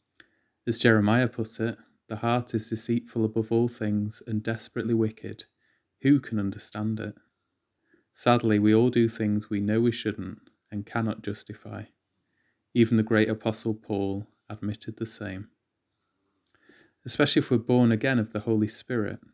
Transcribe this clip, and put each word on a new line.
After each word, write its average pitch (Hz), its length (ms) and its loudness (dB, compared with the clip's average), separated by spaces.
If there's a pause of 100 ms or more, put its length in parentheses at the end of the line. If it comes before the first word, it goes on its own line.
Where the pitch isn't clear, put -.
(680)
As 117 100 0
Jeremiah 113 500 6
put - 320 -8
it, 113 200 -4 (300)
"The 110 80 -6
heart 120 360 -2
is 107 160 -4
deceitful 117 560 -4
above 110 260 -4
all 117 160 2
things 104 600 -4
and 107 160 -4
desperately 113 500 -4
wicked. 110 520 -4 (580)
Who 139 160 4
can 113 180 -6
understand 107 640 -4
it?" 104 180 -10 (960)
Sadly, 113 460 4
we 107 160 6
all 120 140 6
do 120 180 4
things 104 420 -2
we 101 120 -2
know 107 180 0
we 117 140 2
shouldn't 98 560 -8 (200)
and 104 160 -8
cannot 113 380 -4
justify. 104 600 -10 (880)
Even 117 240 4
the 110 60 4
great 107 260 2
Apostle 110 440 -4
Paul 98 540 -4 (220)
admitted 107 480 -8
the 113 80 -8
same. 98 440 -10 (1600)
Especially 143 340 2
if 139 100 0
we're 127 80 4
born 123 320 4
again 123 300 2
of 107 140 -4
the 104 80 -6
Holy 107 260 0
Spirit, 107 540 -6 (120)